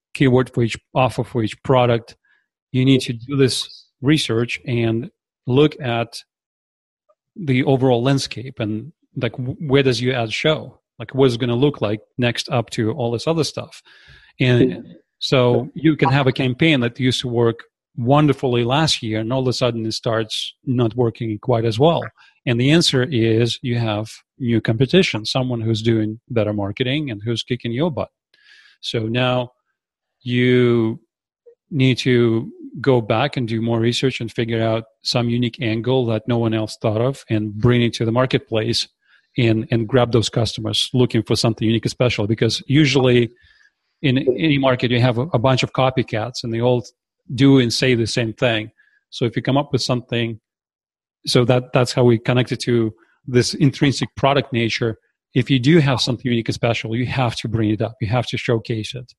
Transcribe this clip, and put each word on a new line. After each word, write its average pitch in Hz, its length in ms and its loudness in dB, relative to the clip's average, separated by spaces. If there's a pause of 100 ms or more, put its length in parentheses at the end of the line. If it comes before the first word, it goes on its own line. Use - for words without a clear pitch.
(140)
keyword, 127 400 2
for 120 100 0
each 110 140 -4 (160)
offer, 127 300 0
for 117 200 -4
each - 200 -8
product, 123 540 2 (540)
you 127 120 0
need 131 180 4
to 127 120 -6
do 120 220 -10
this - 500 0 (160)
research 123 640 0
and 117 460 -2 (340)
look 147 340 2
at 117 440 -6 (1120)
the 135 280 0
overall 127 400 2
landscape 135 560 -4
and, 110 320 -6 (240)
like, 120 180 -4
w-, 127 260 -8
where 139 240 2
does 123 180 0
your 127 140 -2
ad 117 180 -6
show? - 460 -4 (200)
Like, 113 140 -16
what 135 140 6
is 120 80 0
it 113 40 -4
gonna 120 160 -2
look 143 240 0
like 107 220 -2 (160)
next 120 320 -2
up 120 220 -2
to 113 200 -2
all 117 200 -4
this 113 160 -4
other 160 160 0
stuff? - 400 -12 (560)
And 127 560 2 (240)
so 123 540 2
you 143 220 0
can - 140 2
have 139 180 2
a 131 40 2
campaign 135 500 2
that 120 180 -4
used 127 220 0
to 131 60 -6
work 117 360 0 (320)
wonderfully 131 680 2
last 139 380 0
year, 110 180 -4
and 113 120 -6
all 135 100 -2
of 127 60 0
a 123 60 0
sudden 117 320 -2
it 113 80 -6
starts - 600 -4 (120)
not 120 300 0
working 113 440 -2
quite 117 260 0
as 110 140 -2
well. 151 240 2 (420)
And 120 140 0
the 135 120 2
answer 156 320 2
is 117 580 0
you 120 160 -2
have 110 320 -4 (300)
new 120 220 0
competition, 120 640 0
someone 127 360 -4
who's 110 200 -2
doing 110 380 0 (100)
better 107 240 0
marketing 127 580 -4
and 101 120 -10
who's 117 200 -4
kicking 120 280 -6
your 147 200 -2
butt. 110 180 -6 (720)
So 110 260 -4
now 123 440 -2 (680)
you 123 800 2 (720)
need 131 300 2
to 120 520 0 (280)
go 123 220 2
back 117 340 -2
and 120 120 -4
do 110 140 -4
more 117 180 0
research 120 420 -2
and 113 100 -10
figure 113 300 -2
out 113 240 -2 (180)
some 120 260 -2
unique 120 300 -2
angle 117 460 -2
that 110 220 -4
no 120 100 0
one 113 160 -2
else 110 240 -4
thought 110 240 -2
of 135 280 -4
and 107 240 -2
bring 120 280 2
it 117 120 0
to 117 120 -4
the 113 60 0
marketplace 117 760 -2 (500)
and, 113 340 2
and 113 160 0
grab 120 240 2
those 113 180 2
customers 110 640 -4
looking 123 300 2
for 113 120 -2
something 113 320 0
unique 113 180 0
and 113 60 -4
special. 113 360 0
Because 110 400 -2
usually 131 640 2 (680)
in 139 180 2
any 160 400 0
market, 127 320 0
you 120 100 2
have 120 160 2
a, 123 60 -2 (100)
a - 60 2
bunch 131 240 2
of - 100 -4
copycats 123 720 -2
and 117 100 -6
they 113 80 -4
all 123 240 0 (480)
do 135 260 6
and 120 140 2
say 131 220 2
the 113 120 0
same 113 240 -2
thing. 107 400 -2 (380)
So - 160 -4
if 113 100 -2
you 113 60 -4
come 135 160 0
up 147 160 -4
with 127 80 0
something, 117 580 -4 (880)
so 131 200 2
that, 127 280 0
that's 127 180 2
how 131 120 2
we 117 160 6
connect 123 320 0
it 117 100 -6
to 117 320 -2 (320)
this 123 300 2
intrinsic 143 600 0
product 139 380 0
nature. 117 440 -2 (360)
If 127 160 0
you 135 100 4
do 156 200 6
have 135 200 2
something 131 260 -4
unique 120 220 -2
and - 80 -2
special, 113 400 -2
you 123 120 -2
have 123 300 -2
to 117 120 -6
bring 107 220 0
it 107 100 -2
up. 107 180 -6
You 107 80 -4
have 113 200 -2
to 123 100 -6
showcase 113 580 -4
it. 123 240 -16